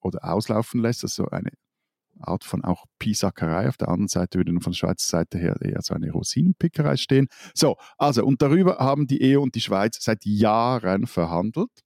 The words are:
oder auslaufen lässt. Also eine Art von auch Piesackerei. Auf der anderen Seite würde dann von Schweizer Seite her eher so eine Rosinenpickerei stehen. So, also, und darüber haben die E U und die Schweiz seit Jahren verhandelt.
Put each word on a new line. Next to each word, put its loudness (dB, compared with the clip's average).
oder -8
auslaufen -2
lässt. -2
Also -4
eine -6
Art -6
von -6
auch -4
Piesackerei. -2
Auf -4
der -4
anderen 0
Seite -2
würde 0
dann 0
von -4
Schweizer -2
Seite -2
her 0
eher -4
so -6
eine -4
Rosinenpickerei 0
stehen. 2
So, 2
also, 2
und 2
darüber 4
haben 2
die 0
E 6
U 4
und -2
die -2
Schweiz 0
seit -2
Jahren 2
verhandelt. -2